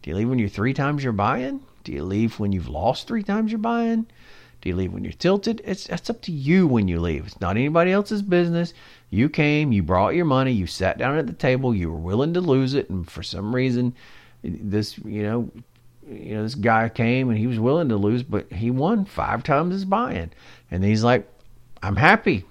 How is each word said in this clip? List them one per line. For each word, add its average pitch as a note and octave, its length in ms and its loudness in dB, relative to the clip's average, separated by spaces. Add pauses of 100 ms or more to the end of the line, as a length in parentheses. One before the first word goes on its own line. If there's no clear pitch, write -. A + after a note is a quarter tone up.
Do - 100 -12
you E2 60 -4
leave A2+ 140 0
when C3 80 0
you're G#2 100 2
three A#2 260 0
times C#3+ 280 -2
you're B2+ 100 -2
buying? G#3 480 -2 (220)
Do - 100 -10
you C#2+ 120 -6
leave G#2+ 340 0
when G2+ 140 0
you've F2+ 160 -2
lost F#2 400 -2
three A3+ 140 -2
times G#3+ 280 -2
you're A3+ 80 -4
buying? A3+ 480 -2 (540)
Do - 80 -6
you F2 80 -2
leave F#2 160 -2
when F#2+ 100 -8
you're F2+ 120 -8
tilted? G3+ 500 0
It's, - 220 -8
that's - 240 -8
up A3+ 120 -6
to F#3 100 -8
you D#3+ 340 4
when A2+ 220 4
you E2+ 120 0
leave. E2 260 -2
It's - 140 -14
not F#2+ 160 0
anybody D#3+ 340 2
else's G3+ 300 0
business. E3+ 540 0 (340)
You A#2+ 220 2
came, D3+ 420 2
you G2 100 4
brought F#2 320 2
your E3+ 120 2
money, C3 260 2
you F#2+ 140 0
sat - 320 -2
down C3+ 180 0
at D#3 100 0
the A#2+ 60 -6
table, B2+ 420 0
you F2 160 -2
were D#2+ 80 -6
willing A2 360 0
to F3+ 80 0
lose C3+ 320 2
it, - 160 0
and F#2 200 -6
for - 120 -12
some G#2 320 -6
reason, B2 400 0 (480)
this, G#2 560 -4
you G#2 240 -6
know, A2+ 280 -2 (560)
you A2 280 -12
know, G#2+ 80 -4
this A2+ 120 -6
guy A2 360 2
came B2 400 0
and A2 80 0
he G#2+ 80 0
was B2 120 -2
willing C#3 300 2
to A2+ 80 0
lose, G#2+ 260 2
but - 300 -6
he G#2+ 180 -2
won F#3 360 0
five - 360 -4
times D#3+ 300 0
his G3 140 -4
buy-in. G3 440 -2 (400)
And F#2 140 -2
he's G#2+ 180 4
like, A#2+ 240 4 (560)
"I'm G2 140 -2
happy. D#3+ 540 4